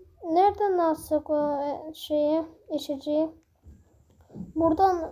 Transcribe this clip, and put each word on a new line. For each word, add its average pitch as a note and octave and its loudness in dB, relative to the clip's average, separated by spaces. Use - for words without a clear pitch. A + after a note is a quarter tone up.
nereden G4 2
alsak D#4 0
o, D4 0
e, D4 -8
şeyi, D4+ 0
içeceği? D4 -2
Buradan, E4 2